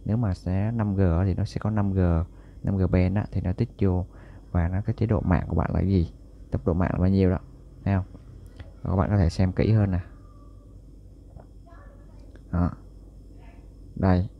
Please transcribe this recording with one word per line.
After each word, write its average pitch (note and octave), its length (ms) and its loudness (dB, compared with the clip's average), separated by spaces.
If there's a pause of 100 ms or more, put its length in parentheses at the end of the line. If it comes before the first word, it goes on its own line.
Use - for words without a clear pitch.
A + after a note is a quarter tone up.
Nếu G#2 120 -2
mà G#2+ 180 0
sẽ F#2+ 360 -2
năm G#2 240 -2
G G2 60 0 (240)
thì F#2 100 2
nó G2 100 -2
sẽ - 140 -6
có G#2+ 120 -2
năm G#2 220 0
G, F#2+ 60 2 (640)
năm F#2+ 140 0
G F#2+ 140 2
band F#2 260 2
á, G#2 160 0
thì G2 80 -2
nó F#2 120 -2
tích - 260 -2
vô F#2 280 2 (460)
và F2 160 2
nó F#2 120 -2
cái G#2+ 140 -4
chế A2+ 120 0
độ G#2+ 140 2
mạng - 280 2
của F2 80 -2
bạn - 160 0
là E2+ 80 2
cái F#2 80 2
gì, F2+ 240 2 (380)
tốc - 160 -2
độ F2+ 60 2
mạng F2 200 0
là - 60 -2
bao F2+ 100 4
nhiêu F#2+ 220 4
đó, F#2 80 0 (460)
thấy G2 100 2
không? F#2 100 0 (760)
Và - 80 -4
các F#2 60 0
bạn F#2 140 0
có G#2 60 2
thể F2 120 4
xem F#2 240 0
kỹ - 200 2
hơn G#2 180 4
nè. F2 100 0 (2500)
Đó. F2 180 2 (1300)
Đây. F#2 320 2 (120)